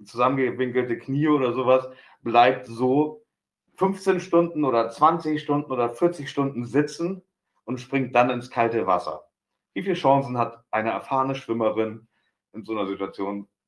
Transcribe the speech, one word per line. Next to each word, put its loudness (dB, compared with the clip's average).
zusammengewinkelte -2
Knie -2
oder 2
sowas, 2
bleibt 4
so 0
fünfzehn 0
Stunden 2
oder 2
zwanzig 2
Stunden -2
oder 0
vierzig -2
Stunden -2
sitzen -2
und -8
springt -4
dann 6
ins -6
kalte 0
Wasser. -2
Wie -6
viele -2
Chancen 2
hat -4
eine -2
erfahrene -2
Schwimmerin, -4
in -14
so -14
einer -4
Situation -6